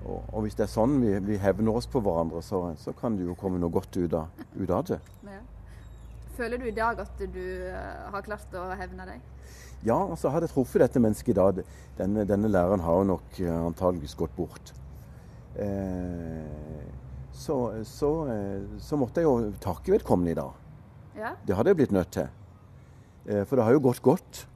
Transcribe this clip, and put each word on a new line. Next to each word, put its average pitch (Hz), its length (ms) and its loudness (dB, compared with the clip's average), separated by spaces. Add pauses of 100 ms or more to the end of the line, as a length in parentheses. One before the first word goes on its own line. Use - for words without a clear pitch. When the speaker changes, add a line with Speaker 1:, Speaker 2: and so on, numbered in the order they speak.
Speaker 1:
og, 92 160 -6 (140)
og 110 100 -2
hvis 107 140 -4
det 110 80 2
er 95 80 -6
sånn 123 260 4
vi, 113 140 4 (160)
vi 107 100 0
hevner 101 380 4
oss 120 100 -4
på - 140 0
hverandre, 82 420 0
så, 92 220 -2 (100)
så - 220 -12
kan 117 180 -2
det 90 140 -2
jo 87 100 -6
komme 92 220 -2
noe 85 100 0
godt 92 300 -2
ut 85 160 0
av, 80 160 -6 (240)
ut 92 160 0
av - 160 0
det. 117 100 -2 (300)
Speaker 2:
Ja. 196 100 -14 (920)
Føler 233 240 -4
du 254 80 -6
i 214 100 -4
dag 220 240 0
at 190 220 -10
du, 185 220 -8 (260)
eh, - 400 -10
har 202 160 -8
klart 196 320 -10
å 175 160 -6
hevne 185 320 -10
deg? 208 240 -16 (540)
Speaker 1:
Ja, 113 160 4
altså 170 320 0
hadde 127 160 0
jeg - 80 -6
truffet 131 240 2
dette 131 240 6
mennesket 110 300 2
i 92 40 4
dag, 95 200 6 (400)
denne, 104 280 2
denne 101 240 2
læreren 92 320 6
har 85 200 6
jo 101 40 4
nok, 92 380 0
eh, 85 100 0 (140)
antageligvis 85 500 0
gått 80 160 -2
bort. - 380 -8 (880)
Eh, 85 1200 -6 (540)
så, 151 220 -2 (280)
så, 143 240 0 (240)
eh, 98 320 -4 (160)
så - 160 -2
måtte 139 240 0
jeg 165 80 6
jo 117 220 2 (100)
takke 101 320 0
vedkommende 90 400 4
i 76 60 -2
dag. 69 200 -8 (540)
Speaker 2:
Ja. 226 220 -8 (100)
Speaker 1:
Det - 80 2
hadde 113 160 4
jeg 196 140 6
blitt 104 100 2
nødt 92 220 4
til. 71 160 -2 (960)
Eh, 104 180 2
for 131 140 2
det 110 80 6
har 120 80 10
jo 151 100 6
gått 123 160 4
godt. - 440 2 (100)